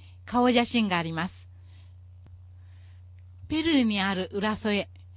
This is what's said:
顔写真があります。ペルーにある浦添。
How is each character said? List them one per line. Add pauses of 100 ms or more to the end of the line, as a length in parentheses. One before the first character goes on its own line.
(280)
顔
写
真
が
あ
り
ま
す。 (2000)
ペ
ル
ー
に
あ
る
浦
添。 (260)